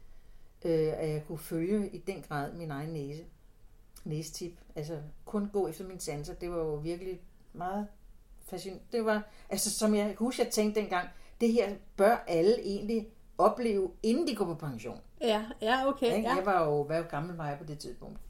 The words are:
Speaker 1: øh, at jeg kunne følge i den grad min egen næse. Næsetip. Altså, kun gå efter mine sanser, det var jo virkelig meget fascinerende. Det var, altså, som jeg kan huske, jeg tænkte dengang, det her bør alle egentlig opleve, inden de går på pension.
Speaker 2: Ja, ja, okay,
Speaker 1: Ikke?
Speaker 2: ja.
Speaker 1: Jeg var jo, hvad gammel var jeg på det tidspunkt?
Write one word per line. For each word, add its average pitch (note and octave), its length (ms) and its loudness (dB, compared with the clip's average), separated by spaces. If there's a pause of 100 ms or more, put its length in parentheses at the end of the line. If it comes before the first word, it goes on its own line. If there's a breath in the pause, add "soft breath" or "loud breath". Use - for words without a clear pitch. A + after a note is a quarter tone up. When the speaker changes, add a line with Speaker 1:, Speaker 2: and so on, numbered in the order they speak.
(640 soft breath)
Speaker 1:
øh, D#3+ 320 4
at D#3 120 -2
jeg D3+ 200 -2
kunne E3 100 -8
følge F#3 500 0
i F3 100 -10
den F#3 300 -8
grad C#3+ 240 -4
min E3 180 -8
egen D3 220 -6
næse. D3+ 320 -6 (800)
Næsetip. D#3+ 540 -6 (160)
Altså, D#3 260 -6 (240)
kun G#3 280 -2
gå F#3+ 160 2
efter D#3+ 180 -8
mine F#3 140 -12
sanser, D3+ 340 -6
det F3 160 -6
var F3 80 -2
jo D#3 160 0
virkelig F3 460 -6 (320)
meget F#3+ 340 -4 (580)
fascinerende. F#3 480 -10
Det A3+ 120 2
var, G#3+ 180 4 (280 loud breath)
altså, G3+ 200 0
som G#3+ 240 4
jeg G#3 120 4
kan G3+ 120 -4
huske, A#3+ 260 2
jeg A#3+ 80 0
tænkte G#3+ 280 2
dengang, F3+ 280 0 (320 loud breath)
det A#3 120 6
her G#3 220 2 (220)
bør G#3+ 320 6
alle F3+ 320 6
egentlig G#3 480 -2 (300)
opleve, G#3 520 4 (120)
inden B3+ 240 4
de B3 100 0
går G#3 80 0
på E3+ 100 0
pension. B2 460 -8 (200)
Speaker 2:
Ja, A3 240 2 (180)
ja, C4 260 4
okay, B3+ 280 2
Speaker 1:
Ikke? A3 120 2
Speaker 2:
ja. C4 80 2
Speaker 1:
Jeg F#3+ 100 0
var F#3 180 6
jo, D3 180 4
hvad D#3+ 220 0
gammel E3 320 -6
var D#3 120 -4
jeg C#3+ 100 -4
på D#3 60 -14
det D3 140 -8
tidspunkt? - 400 -12 (120)